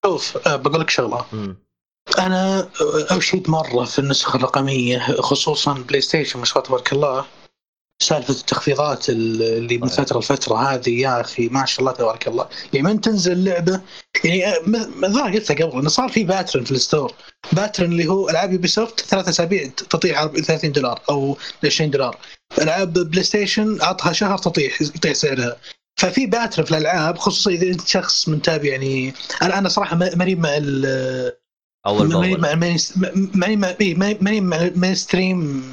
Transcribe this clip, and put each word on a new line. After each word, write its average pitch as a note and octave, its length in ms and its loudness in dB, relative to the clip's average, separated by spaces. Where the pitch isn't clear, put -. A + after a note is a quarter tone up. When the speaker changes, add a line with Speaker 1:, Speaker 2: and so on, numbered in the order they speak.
Speaker 1:
شوف، E3+ 420 0
آه، D3 80 2
بقول C#3+ 240 0
لك D#3+ 100 -2
شغلة. B2 420 -2
Speaker 2:
مم. G2+ 240 -8
Speaker 1:
أنا، F#3 420 2
آه، D#3 580 0
أشيد E3+ 320 0
مرة C3+ 340 0
في - 140 -4
النسخة C#3 380 0
الرقمية، C3 640 0
خصوصًا C#3+ 720 0
بلاي C3 280 -2
ستيشن، C3+ 380 0
ما A#2+ 60 -6
شاء - 120 -2
الله C3+ 120 -6
تبارك - 240 0
الله. C#3 320 0
سالفة C#3 320 0
التخفيضات C3+ 760 -2
ال-، A2+ 320 0
اللي A#2 360 0
من B2 100 -2
Speaker 2:
صحيح. C3 160 2
Speaker 1:
فترة B2 140 0
لفترة A#2 360 0
هذه، B2 460 0
يا B2+ 200 0
أخي، A#2 280 -4
ما C3+ 160 0
شاء - 160 -4
الله C3 120 2
تبارك A2+ 360 -2
الله. A#2 200 -2
يعني C#3+ 160 2
من G#3+ 120 2
تنزل F#3 440 2
لعبة، F#3 360 2
يعني، F3+ 220 2
آه، F3+ 200 2
م-، A3 340 -2
م-، - 40 2
الظاهر G#3 280 2
قلت G#3+ 200 0
قبل C#3+ 260 0
إنه C#3+ 100 0
صار B3+ 200 0
في - 160 2
باترن F3 400 0
في - 60 -6
الستور. C3+ 420 0
باترن F#3 400 0
اللي E3+ 140 2
هو F#3+ 220 2
ألعاب F3+ 240 2
يوبي F3+ 160 0
سوفت - 320 0
ثلاثة F#3+ 280 0
أسابيع E3+ 380 0
ت-، - 140 -12
تطيح D#3+ 380 0
عرض D3+ 220 0
ثلاثين D#3 320 0
دولار C3 280 -2
أو C#3 260 0
عشرين D3 260 2
دولار. C3 260 -2
ألعاب E3 340 0
بلاي F3 300 0
ستيشن G#3 600 0
عطها F3+ 300 0
شهر G3 260 0
تطيح، D#3+ 440 0
يطيح D3+ 300 -2
سعرها. B2+ 440 0
ففي G3 260 2
باترن A3 380 0
في D#3 60 -4
الألعاب، D#3+ 480 2
خصوصًا G3 320 0
إذا F3 160 2
أنت F3+ 220 -2
شخص - 400 0
متابع. D3+ 400 0
يعني C3+ 460 -2
أنا، F3+ 160 2
أنا G3 100 0
صراحة G3 280 0
ما-، F3 200 2
ماني F#3 180 2
مع D#3 220 0
ال-، C3+ 760 -2
Speaker 2:
أول G#2 220 4
Speaker 1:
ماني F3+ 200 2
Speaker 2:
بأول. F#3 120 0
Speaker 1:
مع D3+ 120 2
المين-، E3+ 260 0
ما-، F#3 380 0
ماني G3 220 2
مع، G3 120 2
إيه، F#3 140 2
ما-، G3+ 260 2
ماني G#3 200 2
مع F3 160 0
المين F3+ 380 2
ستريم F3+ 680 0